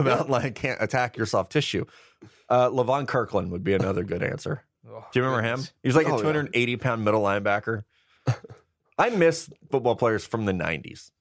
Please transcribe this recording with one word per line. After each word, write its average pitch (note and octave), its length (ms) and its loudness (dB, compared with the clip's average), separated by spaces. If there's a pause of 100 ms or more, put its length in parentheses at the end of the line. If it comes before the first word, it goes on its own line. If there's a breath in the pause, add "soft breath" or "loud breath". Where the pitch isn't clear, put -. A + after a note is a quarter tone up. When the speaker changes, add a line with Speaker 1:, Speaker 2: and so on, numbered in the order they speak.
Speaker 1:
mountain B2 280 2
lion B2+ 220 0
can't B2+ 300 -4
attack B2 340 -2
your A2+ 80 -2
soft G2+ 260 0
tissue. C#3 360 0 (640 soft breath)
Uh, B2 180 4
Levon B2+ 400 0
Kirkland G2 440 -2
would F2 120 -6
be G2 80 2
another F#2+ 320 0
good F2 180 -4
answer. - 420 -6 (220)
Speaker 2:
Oh, A2 240 -18
Speaker 1:
Do - 80 0
you B2 60 2
remember A#2+ 240 0
Speaker 2:
goodness. B2+ 200 -4
Speaker 1:
him? - 140 -20
He C3 60 -2
was, B2+ 80 4
like, D#3+ 120 6
a - 20 0
Speaker 3:
Oh, D3 60 2
yeah. A2+ 40 0
Speaker 1:
two G#2+ 60 -2
hundred D3+ 260 0
eighty A#2+ 240 0
pound A2+ 300 -2
middle G#2 160 4
linebacker. G2+ 600 0 (400 soft breath)
<laughs> - 760 -6
I G#3+ 120 2
miss E3 400 2 (200)
football B2 260 2
players A2 280 2
from A2+ 200 -4
the G2 80 2
nineties, E2 580 -6 (100)